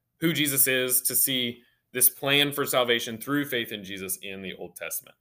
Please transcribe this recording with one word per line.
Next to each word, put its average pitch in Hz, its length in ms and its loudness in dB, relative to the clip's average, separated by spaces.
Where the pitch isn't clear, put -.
who 160 140 2
Jesus 139 340 2
is, 127 360 2
to 127 120 -2
see 123 460 0
this 123 180 4
plan 143 420 2
for 139 140 0
salvation 120 520 2
through 143 280 -2
faith 120 260 -4
in 104 120 -8
Jesus 95 400 -6
in 98 180 -10
the 92 140 -8
Old 90 200 -14
Testament. - 460 -10